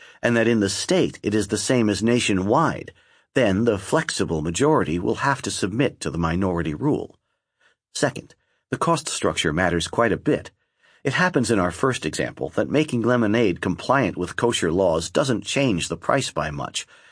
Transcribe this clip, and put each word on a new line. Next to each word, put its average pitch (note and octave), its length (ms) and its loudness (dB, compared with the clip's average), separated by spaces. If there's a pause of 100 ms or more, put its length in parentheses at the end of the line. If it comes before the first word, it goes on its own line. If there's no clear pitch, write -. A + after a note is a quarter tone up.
(240)
and A#2+ 120 2
that A2+ 120 4
in A#2 120 4
the G2 100 4
state A#2 520 0
it G#2 140 0
is G#2 140 0
the G#2+ 80 0
same A#2+ 300 2
as G2 140 0
nationwide, A2 880 2 (440)
then G#2+ 300 4
the A2 120 2
flexible F#2 640 -2
majority F2 560 0
will A2 180 -2
have C3+ 240 -2
to G#2 120 -8
submit G#2+ 480 -2
to - 100 -6
the D2 80 -6
minority E2+ 560 0
rule. B2+ 420 -4 (800)
Second, - 400 -4 (380)
the B2 60 -2
cost E3 300 0
structure E2+ 460 -2
matters E2+ 340 0
quite A#2 260 0
a D#2+ 40 0
bit. - 320 -4 (540)
It C3+ 100 -2
happens C#3+ 380 0
in G#2+ 80 2
our F2+ 100 2
first B2 340 -2
example C#2+ 520 -6
that F2 140 -2
making B2+ 340 0
lemonade A2 580 2
compliant G2+ 560 0
with F2 180 -6
kosher A2+ 360 0
laws F2 400 2
doesn't C3 320 0
change A#2+ 460 0
the E2+ 80 -6
price - 340 -2
by D#2+ 180 -4
much. - 380 -8 (240)